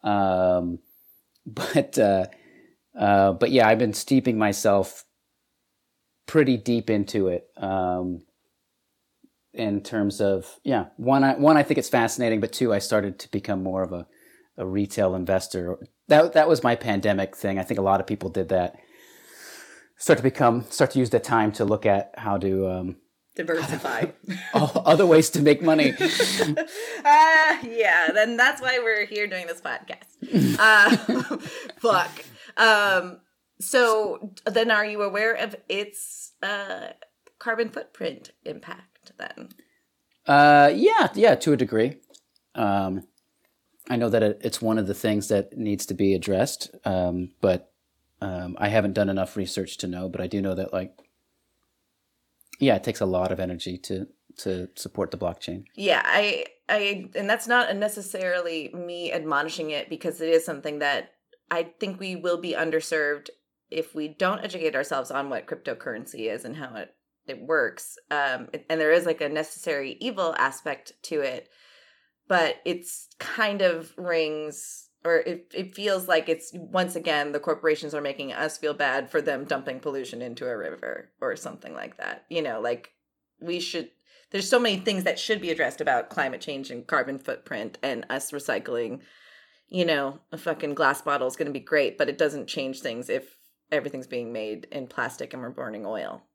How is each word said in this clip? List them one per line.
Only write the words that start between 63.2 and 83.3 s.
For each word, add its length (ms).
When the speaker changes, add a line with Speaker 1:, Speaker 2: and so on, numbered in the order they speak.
Speaker 2:
if 240
we 120
don't 360
educate 320
ourselves 360
on 180
what 180
cryptocurrency 840
is 140
and 100
how 200
it, 180
it 140
works. 560
Um, 360
and 100
there 140
is, 120
like, 160
a 80
necessary 720
evil 380
aspect 560
to 180
it, 280
but 340
it's 440
kind 420
of 360
rings, 880
or 140
it, 360
it 220
feels 320
like 220
it's, 240
once 420
again, 380
the 60
corporations 540
are 80
making 300
us 260
feel 160
bad 360
for 120
them 240
dumping 360
pollution 400
into 260
a 100
river 520
or 160
something 380
like 240
that. 320
You 120
know, 200
like, 300